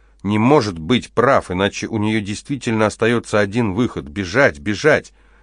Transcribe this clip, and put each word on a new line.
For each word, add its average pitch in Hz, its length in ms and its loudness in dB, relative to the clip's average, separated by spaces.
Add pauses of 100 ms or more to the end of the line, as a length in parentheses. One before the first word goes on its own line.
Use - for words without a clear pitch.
(220)
не 104 160 0
может 113 400 4
быть 85 340 -2
прав, - 380 2
иначе 95 360 -2
у 110 120 -4
неё 110 220 0
действительно 107 640 -2
остаётся 110 540 0
один 104 340 0
выход: 98 320 -2
бежать, 95 520 0
бежать. 104 540 0 (300)